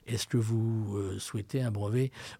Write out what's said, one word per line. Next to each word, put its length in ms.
est-ce 180
que 120
vous, 600
euh, 220
souhaitez 420
un 100
brevet 400